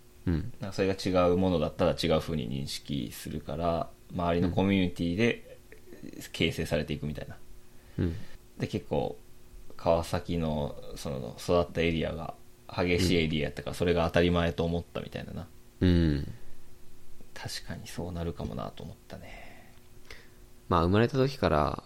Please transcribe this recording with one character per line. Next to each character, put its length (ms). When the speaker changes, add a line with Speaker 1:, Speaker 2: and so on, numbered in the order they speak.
Speaker 1:
う 40
ん。 300
Speaker 2:
な 80
ん 20
か 60
そ 60
れ 120
が 0
違 360
う 60
も 140
の 80
だ 100
っ 60
た 120
ら 60
違 160
う 120
風 160
に 120
認 180
識 460
す 160
る 120
か 160
ら、 340
周 220
り 60
の 100
コ 140
ミ 140
ュ 60
ニ 60
テ 140
ィ 120
で 420
形 200
成 140
さ 100
れ 80
て 80
い 60
く 80
み 80
た 80
い 60
な。 80
Speaker 1:
う 40
ん。 140
Speaker 2:
で、 80
結 200
構、 320
川 280
崎 320
の、 400
そ 140
の、 280
育 240
っ 100
た 80
エ 100
リ 160
ア 60
が 220
激 340
し 100
い 40
エ 120
リ 120
ア 40
や 60
っ 20
た 100
か 80
ら、 20
Speaker 1:
う 20
ん。 20
Speaker 2:
そ 80
れ 100
が 120
当 80
た 80
り 80
前 220
と 120
思 160
っ 40
た 160
み 80
た 120
い 60
な 60
な。 160
Speaker 1:
う 60
ん。 460
Speaker 2:
確 320
か 80
に 120
そ 220
う 40
な 100
る 120
か 100
も 100
な 160
と 120
思 100
っ 40
た 80
ね。 580
Speaker 1:
ま 100
あ、 40
生 80
ま 100
れ 80
た 80
時 220
か 100
ら 380